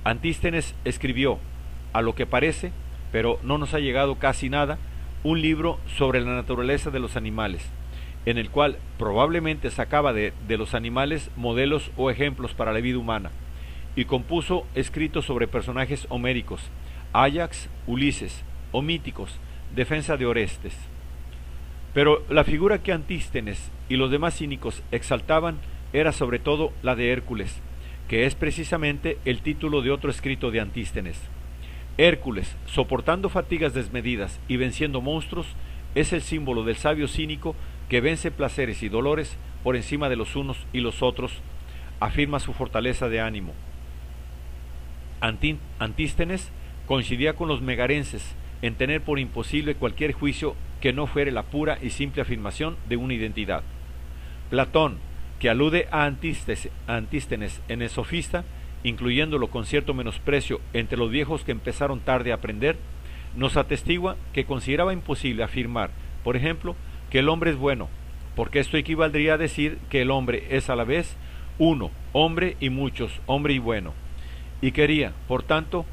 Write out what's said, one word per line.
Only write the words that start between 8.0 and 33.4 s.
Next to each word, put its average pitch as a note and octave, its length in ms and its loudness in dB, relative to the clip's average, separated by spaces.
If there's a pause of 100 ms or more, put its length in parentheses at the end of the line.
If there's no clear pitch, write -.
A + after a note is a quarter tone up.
en A#2 120 4
el A2 120 -2
cual C#3+ 280 4 (220)
probablemente C#3 720 2
sacaba C#3+ 400 2
de, G#2+ 220 0 (160)
de A2 80 2
los G#2+ 160 -2
animales C3 640 0
modelos B2+ 580 2
o C3 160 2
ejemplos B2 420 0
para A2 200 0
la A2+ 80 2
vida B2 160 0
humana, A2+ 340 -2 (640)
y B2 100 2
compuso D#3+ 720 0
escritos D3 500 0
sobre A#2 220 0
personajes B2+ 640 -2
homéricos, B2 520 -2 (520)
Áyax, C#3+ 540 4 (200)
Ulises, C3 560 0 (280)
o C3 120 2
míticos, D3+ 560 -4 (340)
defensa D3 440 2
de B2+ 100 2
Orestes. A2 500 0 (1160)
Pero D3+ 340 8
la D3 140 6
figura E3+ 400 4
que G3 80 0
Antístenes C#3+ 800 -2 (180)
y C3 60 2
los C3 160 4
demás D#3 260 2
cínicos C#3 540 -4
exaltaban D#3 680 2 (360)
era D#3 180 6
sobre A#2+ 260 2
todo D3 360 2 (100)
la B2+ 120 4
de A#2+ 160 2
Hércules, A#2 480 -2 (480)
que A#2 200 4
es C3+ 80 0
precisamente D#3 880 0
el B2+ 160 2
título D3 400 0
de B2 80 2
otro C#3+ 220 2
escrito C3 400 -2
de A2+ 80 2
Antístenes. F#2+ 600 -4 (760)
Hércules, C#3 580 4 (120)
soportando D#3+ 600 2
fatigas E3 440 2